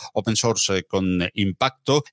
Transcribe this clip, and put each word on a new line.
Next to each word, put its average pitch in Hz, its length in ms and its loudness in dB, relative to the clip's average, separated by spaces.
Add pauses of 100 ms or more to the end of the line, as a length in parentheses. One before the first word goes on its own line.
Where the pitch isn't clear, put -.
(140)
Open 107 200 0
Source, 104 440 0
eh, 90 60 -4
con 92 500 0
impacto, 131 800 0